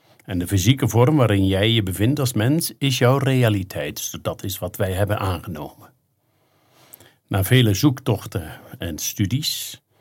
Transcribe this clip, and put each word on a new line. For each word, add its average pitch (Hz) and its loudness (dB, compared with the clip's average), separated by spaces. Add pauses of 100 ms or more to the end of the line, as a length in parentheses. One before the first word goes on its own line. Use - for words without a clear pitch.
(260)
En 92 -4
de 87 -4
fysieke 117 2
vorm 123 4
waarin 104 4
jij 95 2
je 113 2
bevindt 104 0
als 127 -2
mens 131 0
is 135 -2
jouw 131 4
realiteit. 113 0
Dus - -10
dat - -8
is 95 -6
wat 90 -8
wij 95 -2
hebben 98 -2
aangenomen. 87 -8 (1400)
Na 95 0
vele 117 6
zoektochten - -2 (180)
en 80 -8
studies - -4 (200)